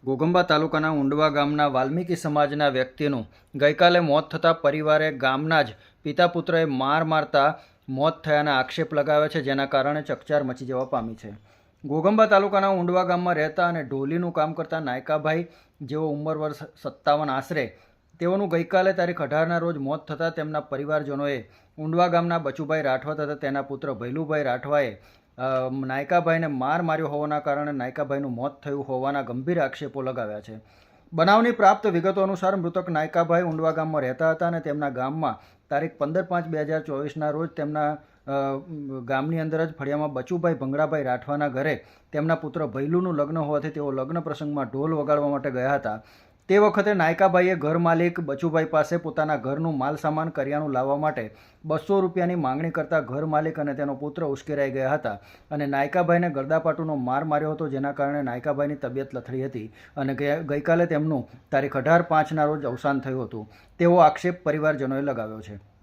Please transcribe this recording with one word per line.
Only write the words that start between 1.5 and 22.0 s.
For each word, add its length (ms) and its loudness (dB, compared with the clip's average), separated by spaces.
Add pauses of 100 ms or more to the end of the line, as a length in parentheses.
વાલ્મીકી 500 0
સમાજના 520 2
વ્યક્તિનું 580 -2 (280)
ગઈકાલે 460 6
મોત 300 2
થતાં 300 2
પરિવારે 520 2
ગામના 500 2
જ 120 -2 (280)
પિતા 240 4
પુત્રએ 380 2
માર 400 2
મારતા 540 4 (300)
મોત 360 0
થયાના 340 4
આક્ષેપ 360 -2
લગાવ્યા 340 4
છે, 140 -2
જેના 240 0
કારણે 360 0
ચકચાર 400 -2
મચી 240 -6
જવા 180 -4
પામી 300 -4
છે. 160 -16 (540)
ઘોઘંબા 420 4
તાલુકાના 420 4
ઉંડવા 340 2
ગામમાં 320 0
રહેતા 340 0
અને 140 -4
ઢોલીનું 500 -4
કામ 200 0
કરતા 280 -6
નાયકાભાઈ, 680 -2 (360)
જેઓ 260 -2
ઉંમર 280 -4
વર્ષ 200 -4 (260)
સત્તાવન 480 0
આશરે, 480 -2 (420)
તેઓનું 280 0
ગઈકાલે 440 2
તારીખ 300 -2
અઢારના 360 0
રોજ 200 -2
મોત 300 -6
થતાં 260 -4
તેમના 260 -4
પરિવારજનોએ 880 -4 (300)
ઉંડવા 280 2